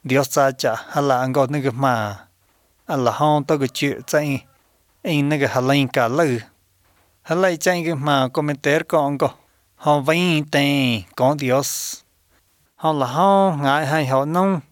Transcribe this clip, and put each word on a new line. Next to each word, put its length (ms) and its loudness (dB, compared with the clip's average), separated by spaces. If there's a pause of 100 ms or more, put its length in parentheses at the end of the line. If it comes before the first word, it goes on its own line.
Dios 260 0
cha 200 2
cha. 240 -2 (140)
Hà 120 -2
là 260 0
ngon 260 0
cái 200 -2
mà. 540 -2 (600)
A 100 -4
la 160 2
ho 360 2
to 100 2
cái 100 -2
chuyện 380 -6
cha. 120 0 (840)
Anh 260 0
nè 100 0
cái 100 0
hà 120 0
lệnh 280 2
cả 200 0
lư. 300 0 (840)
Hà 120 -4
lệnh 240 0
cha 140 0 (120)
cái 100 -2
mà 340 0
cometer 600 -2
con 300 0
co. 120 0 (460)
Họ 220 2
vay 520 0
tiền 520 0 (140)
con 220 2
Dios. 600 -4 (760)
Họ 160 -2
là 140 0
ho 560 2
ngại 240 2
hay 200 0
họ 180 2
nông. 360 0 (100)